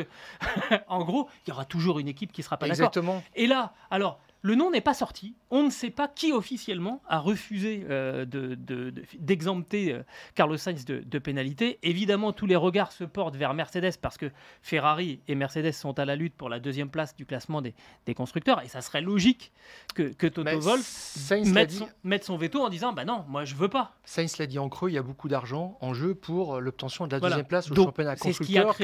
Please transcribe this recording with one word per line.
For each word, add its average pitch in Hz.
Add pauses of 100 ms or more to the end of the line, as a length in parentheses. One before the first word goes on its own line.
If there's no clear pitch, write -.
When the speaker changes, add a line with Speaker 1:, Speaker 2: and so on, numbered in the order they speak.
(400)
Speaker 1:
<laughs> -
en 180
gros, 240 (180)
il -
y -
aura 135
toujours 165
une 143
équipe 143
qui 160
sera 147
pas 151
d'accord. 165
Speaker 2:
Exactement. 185 (140)
Speaker 1:
Et 233
là, 254 (160)
alors, 190 (260)
le 214
nom 349
n'est 240
pas 285
sorti. - (180)
On 269
ne 285
sait 240
pas 285
qui 311
officiellement 220
a 156
refusé, 202
euh, 135
de, 131
de, 127
de, 131 (180)
d'exempter, 180
euh, 120 (320)
Carlos 156
Sainz 147
de, 131
de 147
pénalité. 139
Évidemment, 196
tous 208
les 185
regards 180
se -
portent 160
vers 135
Mercedes 170
parce -
que 143 (300)
Ferrari 151
et 147
Mercedes 151
sont 139
à 139
la 139
lutte 165
pour 127
la 117
deuxième 135
place 156
du 143
classement 143
des, 120 (340)
des -
constructeurs. 175
Et 123
ça 127
serait 147
logique 202 (420)
que, 143
que -
Toto 160
Speaker 2:
Mais 156
Speaker 1:
Wolff 208
Speaker 2:
Sainz 196
l'a 190
Speaker 1:
mette 202
Speaker 2:
dit. 185
Speaker 1:
son, 208 (140)
mette 196
son 185
veto 233
en 233
disant : « 196
Bah 127
non, 202
moi 143
je 139
veux 170
pas. » - (100)
Speaker 2:
Sainz -
l'a 156
dit 135
en 139
creux, 180
il 165
y 143
a 131
beaucoup 135
d'argent 139
en 127
jeu 170
pour, 165
euh, 127
l'obtention 131
de 135
la 135
Speaker 1:
Voilà. 175
Speaker 2:
deuxième 143
place 175
au 147
Speaker 1:
Donc, 185
Speaker 2:
championnat 143
Speaker 1:
c'est 180
ce 175
qui 190
a 196
Speaker 2:
constructeur 208